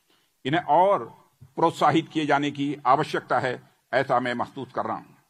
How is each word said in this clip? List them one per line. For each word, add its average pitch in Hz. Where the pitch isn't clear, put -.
इन्हें 160
और 170
प्रोत्साहित 160
किए 156
जाने 143
की 143
आवश्यकता 147
है, 127
ऐसा 127
मैं 123
महसूस 120
कर 107
रहा 110
हूं। -